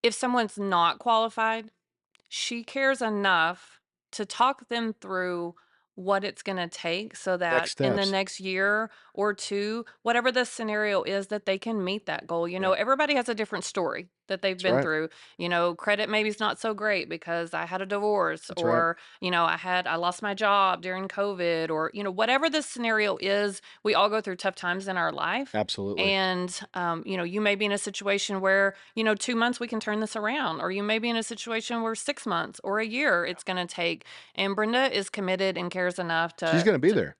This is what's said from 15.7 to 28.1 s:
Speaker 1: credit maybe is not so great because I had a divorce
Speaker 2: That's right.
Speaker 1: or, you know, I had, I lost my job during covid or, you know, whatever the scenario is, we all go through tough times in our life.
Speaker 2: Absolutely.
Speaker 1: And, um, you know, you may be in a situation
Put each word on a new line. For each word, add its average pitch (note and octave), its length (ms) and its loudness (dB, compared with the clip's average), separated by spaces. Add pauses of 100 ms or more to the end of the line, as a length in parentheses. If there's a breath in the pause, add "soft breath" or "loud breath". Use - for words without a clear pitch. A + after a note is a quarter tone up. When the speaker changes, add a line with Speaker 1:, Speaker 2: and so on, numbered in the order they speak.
Speaker 1:
credit G#3 340 0
maybe G#3+ 200 2
is G#3+ 120 -4
not G#3+ 180 0
so A3 160 -2
great G3+ 340 -2
because E3+ 460 -4
I E3 120 -4
had F#3 160 -4
a F#3+ 40 -6
divorce G3+ 600 0
Speaker 2:
That's F3 160 -6
right. E3 80 4
Speaker 1:
or, E3 260 2 (240 loud breath)
you F3+ 100 -2
know, E3+ 140 4
I E3 120 2
had, F3+ 300 0
I D#3+ 100 0
lost F3 260 -2
my G#3 120 0
job G3 480 4
during F#3 260 -4
covid F3 640 0
or, D#3 240 0
you G3+ 80 -6
know, G3+ 80 -2
whatever A#3+ 380 2
the D4+ 140 0
scenario A3 580 0
is, G3+ 400 0 (220 loud breath)
we G#3+ 120 2
all G3+ 140 6
go A3 120 2
through F#3+ 160 -6
tough F#3+ 180 -2
times F#3 340 -4
in F#3 80 -2
our E3 160 0
life. F3 420 -4
Speaker 2:
Absolutely. G3+ 500 -2
Speaker 1:
And, F#3 560 0 (140)
um, E3+ 300 -2
you F#3+ 120 -6
know, F3 80 -4
you F3+ 160 -4
may G#3 160 4
be G#3 80 -2
in G3+ 80 2
a G3+ 60 0
situation G3+ 600 -2